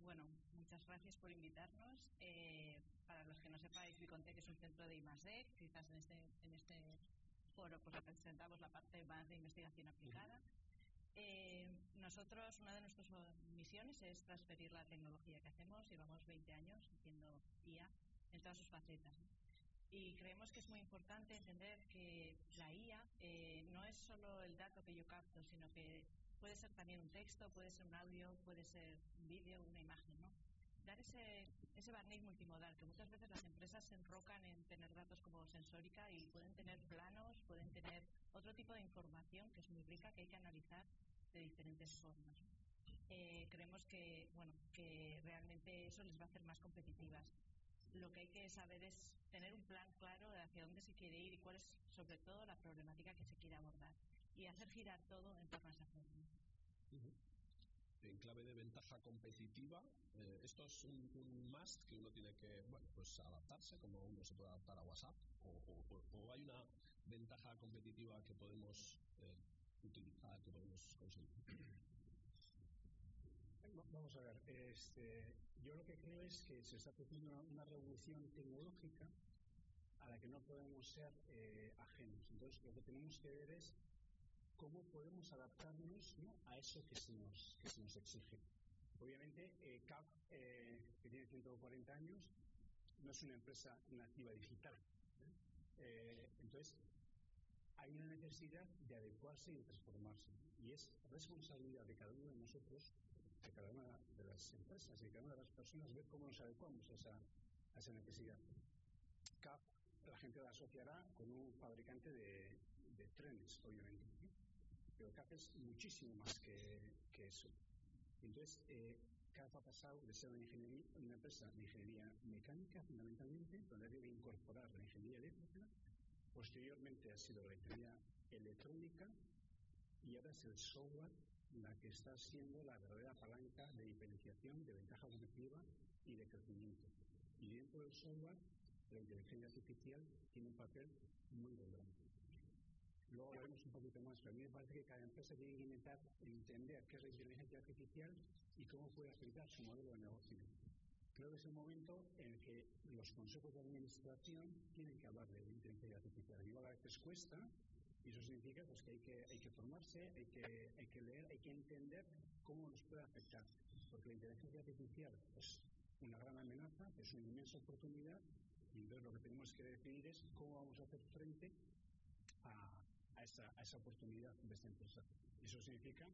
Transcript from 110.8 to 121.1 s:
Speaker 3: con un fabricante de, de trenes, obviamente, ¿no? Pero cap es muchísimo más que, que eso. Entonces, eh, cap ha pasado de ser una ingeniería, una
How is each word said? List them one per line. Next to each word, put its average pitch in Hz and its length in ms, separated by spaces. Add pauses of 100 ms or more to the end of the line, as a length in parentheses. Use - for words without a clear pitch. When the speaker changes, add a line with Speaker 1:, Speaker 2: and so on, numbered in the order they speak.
Speaker 3:
con 117 140
un 127 240
fabricante 123 580
de, 98 460 (360)
de 202 120 (100)
trenes, - 460
obviamente, 104 440 (140)
¿no? 196 80 (680)
Pero 208 160
cap 143 200
es 156 220
muchísimo 120 600
más 107 220
que, 104 400 (320)
que - 140
eso. - 240 (720)
Entonces, 139 480
eh, 113 300 (340)
cap 139 220
ha 139 60
pasado 143 440
de 107 80
ser 131 160
una 120 140
ingeniería, 120 420 (120)
una 120 160